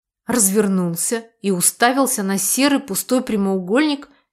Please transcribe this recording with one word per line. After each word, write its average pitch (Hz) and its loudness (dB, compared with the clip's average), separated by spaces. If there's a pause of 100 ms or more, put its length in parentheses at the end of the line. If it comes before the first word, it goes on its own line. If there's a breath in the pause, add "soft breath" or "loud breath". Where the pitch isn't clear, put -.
(260)
Развернулся 196 0 (160)
и 196 -2
уставился 240 0
на 190 -2
серый 269 2
пустой 247 -2
прямоугольник, 214 0 (240 soft breath)